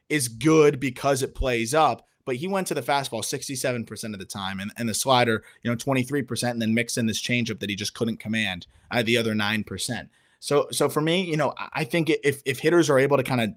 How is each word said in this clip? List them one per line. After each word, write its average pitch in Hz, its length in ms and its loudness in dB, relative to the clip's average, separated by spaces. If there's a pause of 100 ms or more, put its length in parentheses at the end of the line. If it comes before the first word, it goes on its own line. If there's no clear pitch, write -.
is 147 200 0
good 147 520 6
because 135 420 0
it 127 120 -4
plays 120 400 0
up, 151 320 2 (180)
but 131 120 -2
he 156 120 -6
went 190 200 -2
to 165 60 -2
the 143 80 -2
fastball 131 420 -2
sixty-seven 127 600 -4
percent 107 300 -10
of 95 60 -12
the 92 60 -12
time 98 340 -8
and, 104 180 -8
and 117 100 -4
the 104 60 -4
slider, 120 480 2 (200)
you 117 80 -4
know, 120 60 -2
twenty-three 131 460 -2
percent, 120 300 -4
and 117 100 -4
then 110 120 2
mix 117 220 0
in 120 100 0
this 107 140 -2
changeup 117 400 -2
that 101 80 -6
he 101 80 -2
just 101 180 -6
couldn't 113 240 -2
command, 104 480 -4 (240)
uh, 120 120 0
the 117 160 2
other 110 160 0
nine 104 300 0
percent. 95 440 -8 (320)
So, - 300 0
so 143 180 0
for 151 120 -2
me, 165 220 0
you 170 140 -4
know, 147 220 0
I, - 140 -10
I 151 120 -4
think 160 260 0
if, 143 340 0
if 131 160 -4
hitters 160 280 4
are 135 120 6
able 139 160 4
to 131 80 2
kinda 117 320 0